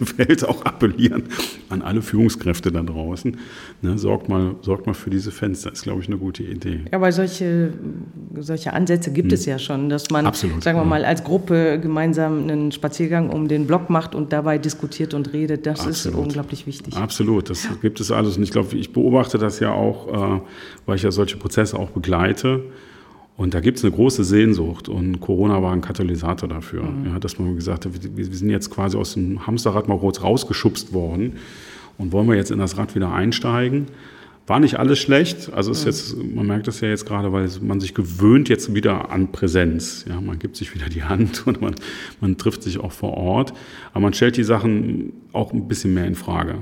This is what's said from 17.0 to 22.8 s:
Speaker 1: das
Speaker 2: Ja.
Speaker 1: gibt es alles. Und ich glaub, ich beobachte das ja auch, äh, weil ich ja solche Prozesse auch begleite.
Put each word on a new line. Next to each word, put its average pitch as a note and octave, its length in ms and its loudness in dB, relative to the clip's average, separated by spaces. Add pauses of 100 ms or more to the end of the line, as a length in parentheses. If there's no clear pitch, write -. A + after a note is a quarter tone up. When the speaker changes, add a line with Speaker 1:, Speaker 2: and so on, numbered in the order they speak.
Speaker 1:
das F2+ 140 -6
Speaker 2:
Ja. - 60 -4 (120)
Speaker 1:
gibt A2 200 0
es G#2+ 100 -2
alles. A2 240 2
Und G2+ 140 2
ich - 20 -6
glaub, - 220 0
ich - 200 -4
beobachte B2 440 4
das G#2+ 220 0
ja G#2+ 140 2
auch, G#2 640 0
äh, F#2+ 40 -2 (460)
weil G2 80 0
ich F#2 80 -2
ja G2+ 80 4
solche F#2+ 260 0
Prozesse G2+ 400 0
auch F#2 140 -4
begleite. F#2 720 0 (720)